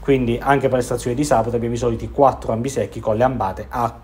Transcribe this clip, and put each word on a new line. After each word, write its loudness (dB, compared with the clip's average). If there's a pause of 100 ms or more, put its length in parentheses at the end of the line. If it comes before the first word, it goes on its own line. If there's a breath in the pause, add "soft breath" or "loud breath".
Quindi 2
anche 2
per 2
l'estrazione -2
di 0
sabato 2
abbiamo -2
i -4
soliti -2
quattro 2
ambi -2
secchi -4
con -2
le 2
ambate -2
a -4